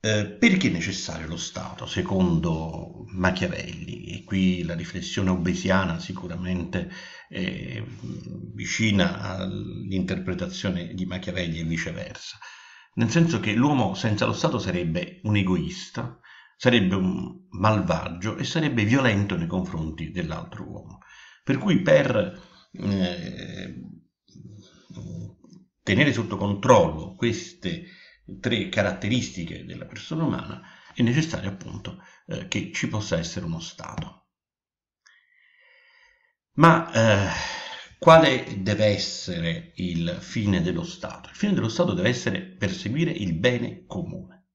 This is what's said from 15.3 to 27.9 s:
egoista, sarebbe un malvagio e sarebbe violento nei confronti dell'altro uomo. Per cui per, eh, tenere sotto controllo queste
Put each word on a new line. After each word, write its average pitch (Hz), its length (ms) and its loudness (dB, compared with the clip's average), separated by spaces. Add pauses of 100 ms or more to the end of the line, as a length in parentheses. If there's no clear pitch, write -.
egoista, 92 840 -2 (380)
sarebbe 107 380 4
un - 560 -2
malvagio 90 880 0
e - 60 -4
sarebbe 127 420 0
violento 104 500 2
nei 82 120 -2
confronti 80 640 -4
dell'altro 82 540 -8
uomo. - 340 -16 (440)
Per 131 140 0
cui 202 240 2
per, - 600 4 (300)
eh, 92 1000 -4 (2000)
tenere 127 320 4
sotto 104 240 -2
controllo 101 800 4
queste - 680 -4 (540)